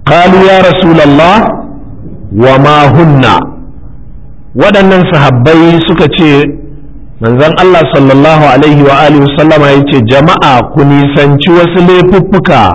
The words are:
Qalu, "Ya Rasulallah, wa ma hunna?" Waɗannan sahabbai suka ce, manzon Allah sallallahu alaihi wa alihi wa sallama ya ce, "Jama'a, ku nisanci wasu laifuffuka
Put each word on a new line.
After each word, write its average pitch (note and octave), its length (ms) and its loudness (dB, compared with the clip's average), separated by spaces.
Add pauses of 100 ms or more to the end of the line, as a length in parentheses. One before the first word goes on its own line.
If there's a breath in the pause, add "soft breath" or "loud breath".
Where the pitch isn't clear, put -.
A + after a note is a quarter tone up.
Qalu, F3 420 0
"Ya F#3+ 180 4
Rasulallah, E3 760 2 (920)
wa A#2+ 260 0
ma C#3+ 200 2 (120)
hunna?" C3 460 2 (1160)
Waɗannan F#3+ 560 2
sahabbai D#3+ 760 2
suka E3 260 -2
ce, D3 360 0 (720)
manzon B2 380 0
Allah F3+ 320 2
sallallahu C#3 580 2
alaihi C#3+ 380 2
wa C#3 160 2
alihi D3 240 2
wa C#3 120 -2
sallama D3+ 320 0
ya C#3 160 2
ce, C#3+ 200 -2
"Jama'a, C#3+ 500 0 (160)
ku D3 140 -2
nisanci C#3+ 680 0
wasu F3 300 0
laifuffuka F3+ 840 0 (120)